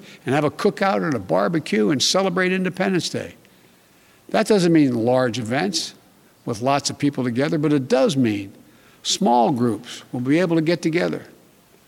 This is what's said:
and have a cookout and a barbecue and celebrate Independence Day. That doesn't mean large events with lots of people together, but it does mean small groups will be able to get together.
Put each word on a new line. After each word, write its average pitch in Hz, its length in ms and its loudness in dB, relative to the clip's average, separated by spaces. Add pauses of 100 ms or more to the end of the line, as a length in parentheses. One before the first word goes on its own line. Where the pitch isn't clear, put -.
(260)
and 123 80 -2
have 151 120 2
a 143 60 0
cookout 196 520 0
and 165 100 -2
a 123 60 -2
barbecue 185 680 0
and 143 120 0
celebrate 185 520 0
Independence 185 560 -2
Day. - 260 -8 (920)
That 208 180 0
doesn't 180 240 4
mean 147 220 4
large 123 460 0
events 131 540 -4 (520)
with 113 160 -6
lots 139 280 0
of 127 80 -10
people 139 280 -2
together, 135 320 0
but 151 160 0
it 131 160 0
does 240 260 2
mean 104 380 0 (500)
small 220 480 2
groups 117 520 -4 (100)
will 127 80 -6
be 139 180 2
able 175 160 0
to 165 60 2
get 170 200 -2
together. 165 440 -2 (640)